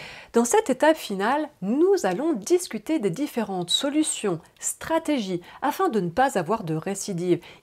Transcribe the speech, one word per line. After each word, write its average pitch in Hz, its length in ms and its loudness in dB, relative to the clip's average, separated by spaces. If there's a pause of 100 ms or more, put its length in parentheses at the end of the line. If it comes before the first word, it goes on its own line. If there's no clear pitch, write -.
(340)
Dans 233 120 4
cette 427 240 4
étape 302 260 4
finale, 262 540 -2 (120)
nous 302 420 4
allons 226 300 0
discuter 311 640 0
des 208 100 0
différentes 190 600 -4
solutions, 269 680 0 (200)
stratégies, 277 800 -2 (220)
afin 349 260 0
de 226 100 0
ne 175 100 0
pas 262 280 0
avoir 190 260 -2
de 160 120 -4
récidive. 180 640 -2 (220)